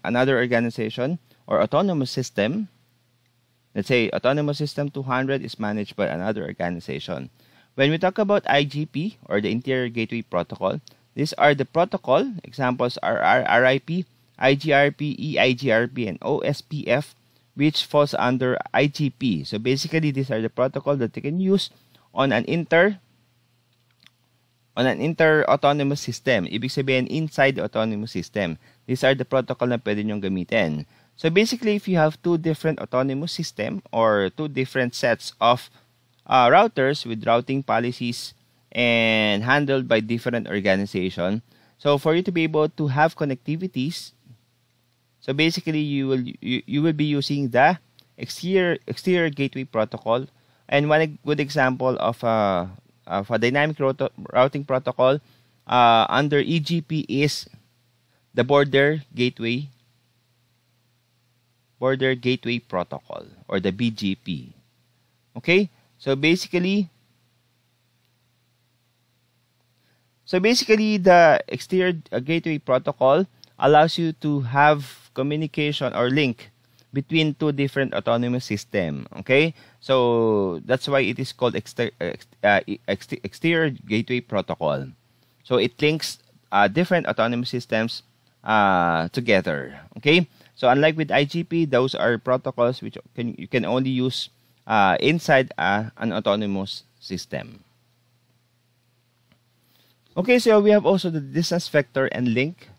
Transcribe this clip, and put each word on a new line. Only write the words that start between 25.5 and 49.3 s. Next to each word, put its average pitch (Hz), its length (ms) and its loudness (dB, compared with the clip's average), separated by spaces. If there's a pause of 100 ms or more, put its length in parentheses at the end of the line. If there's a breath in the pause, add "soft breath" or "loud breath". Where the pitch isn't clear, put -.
system. 117 480 -2
Ibig 120 240 -6
sabihin, 131 360 0
inside 139 500 -2
the - 80 -4
autonomous 110 480 -4
system. 87 440 -6 (300 soft breath)
These 127 160 -4
are 135 100 4
the 131 120 -2
protocol 123 420 -2
na 123 100 -2
pwede 107 300 -4
nyong 104 160 -4
gamitin. 90 640 -2 (320 soft breath)
So 160 120 -2
basically, 214 460 0
if 202 140 -6
you 180 80 0
have 156 260 2
two 175 140 0
different 160 420 -4
autonomous 135 540 -4
system 104 580 -8
or 107 400 2
two 156 160 -8
different 131 480 -4
sets - 460 -2
of, 120 280 2 (580 soft breath)
uh, 123 200 6
routers 151 580 4
with 117 220 -6
routing 127 360 0
policies 120 720 -4 (380)
and 113 720 2
handled 135 440 2
by 117 120 4
different 117 480 -4
organization, 95 920 -2 (360 soft breath)
so 147 200 2
for 160 180 0
you 180 80 0
to 190 80 -4
be 170 120 -2
able 156 260 0 (100)
to 151 80 -2
have 147 280 2
connectivities, 151 960 -6 (1080)
so 135 140 -6
basically 160 500 0
you 139 240 -2
will, 131 160 0 (160)
you, 123 260 -4
you 143 160 -2
will 160 140 2
be 151 80 -2
using 143 460 -2
the 143 280 4 (400)
exterior, 180 600 -2 (100)
exterior 175 420 -2
gateway 139 360 -6